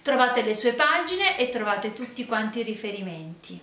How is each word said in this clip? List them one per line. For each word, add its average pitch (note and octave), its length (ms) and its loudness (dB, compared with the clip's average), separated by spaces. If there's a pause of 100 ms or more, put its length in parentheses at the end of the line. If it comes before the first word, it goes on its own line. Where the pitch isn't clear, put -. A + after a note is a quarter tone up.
Trovate B3 420 4
le G#3+ 120 2
sue A#3 180 2
pagine F4 640 2
e B3 120 2
trovate G#3+ 440 -2
tutti B3 320 -8
quanti A3 360 -2
i - 20 -2
riferimenti. F3+ 1000 -8